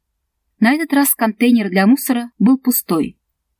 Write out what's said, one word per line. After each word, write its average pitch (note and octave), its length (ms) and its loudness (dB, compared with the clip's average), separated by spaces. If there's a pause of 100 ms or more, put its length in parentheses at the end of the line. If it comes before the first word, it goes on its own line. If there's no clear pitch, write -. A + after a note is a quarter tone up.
(600)
На A#3+ 140 2
этот D4+ 200 -4
раз C#4 220 0
контейнер A3+ 540 0
для F#3+ 180 0
мусора A#3+ 500 0
был B3+ 220 2
пустой, - 600 -4 (400)